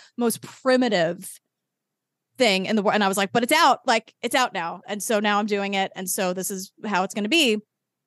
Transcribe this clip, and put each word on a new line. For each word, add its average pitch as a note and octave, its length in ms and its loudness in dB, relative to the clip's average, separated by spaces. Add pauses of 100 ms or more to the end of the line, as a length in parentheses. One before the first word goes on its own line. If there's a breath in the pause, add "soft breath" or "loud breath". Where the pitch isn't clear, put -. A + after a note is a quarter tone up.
(160 loud breath)
most A#3 240 -2
primitive G3 960 0 (1000)
thing F#3+ 260 4
in G#3+ 120 0
the G#3 60 2
world. F#3+ 120 2
And G#3+ 100 2
I F#3+ 40 2
was F#3+ 100 0
like, G3 120 0
"But A#3 120 2
it's B3 100 -2
out, D4+ 340 4
like, A3+ 360 0
it's A#3+ 120 -4
out B3+ 200 0
now." F3 340 -6
And G3+ 140 -6
so G#3 180 0
now G#3 180 2
I'm G#3 60 0
doing G3+ 300 -2
it. F#3+ 200 -2
And F#3 140 -10
so F#3 240 -2
this F3+ 180 -6
is F#3+ 220 -10 (140)
how F#3+ 160 0
it's G3 100 -4
gonna G#3 160 -4
be, B3+ 300 2 (480)